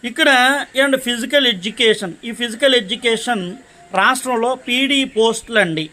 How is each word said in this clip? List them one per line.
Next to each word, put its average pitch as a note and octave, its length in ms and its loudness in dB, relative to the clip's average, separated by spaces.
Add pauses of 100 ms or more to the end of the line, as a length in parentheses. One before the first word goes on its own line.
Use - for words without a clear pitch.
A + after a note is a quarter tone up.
ఇక్కడ D#4 200 2 (480)
ఏమంటే C4+ 280 2
ఫిజికల్ A#3+ 460 0
ఎడ్యుకేషన్, G#3 600 -2 (140)
ఈ A#3 120 -8
ఫిజికల్ A#3+ 400 0
ఎడ్యుకేషన్ A3+ 640 -2 (560)
రాష్ట్రంలో B3 500 0 (160)
పీడీ C4+ 320 0 (160)
పోస్టులు A3+ 500 0
అండి D#3+ 300 -4